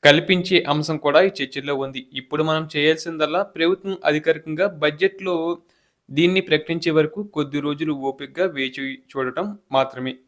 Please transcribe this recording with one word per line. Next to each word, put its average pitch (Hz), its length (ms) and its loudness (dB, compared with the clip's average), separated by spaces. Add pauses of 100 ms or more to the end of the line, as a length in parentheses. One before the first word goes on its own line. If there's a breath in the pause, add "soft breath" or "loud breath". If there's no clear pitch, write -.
కల్పించే 175 560 4 (140)
అంశం 151 320 -2
కూడా 147 240 6
ఈ - 100 0
చర్చల్లో 139 460 -4
ఉంది. 135 180 -10 (180)
ఇప్పుడు 151 280 -2
మనం 156 260 0
చేయాల్సిందల్లా 156 680 0 (140)
ప్రభుత్వం 190 380 0 (160)
అధికారికంగా 156 580 0 (140)
బడ్జెట్లో 185 540 0 (720)
దీన్ని 175 400 2
ప్రకటించే 160 500 0
వరకు 156 240 0 (140)
కొద్ది 147 300 -4
రోజులు 147 280 -4 (160)
ఓపికగా 139 460 -4
వేచి 135 280 -4 (280)
చూడటం 135 340 -4 (300)
మాత్రమే. 131 380 0 (140)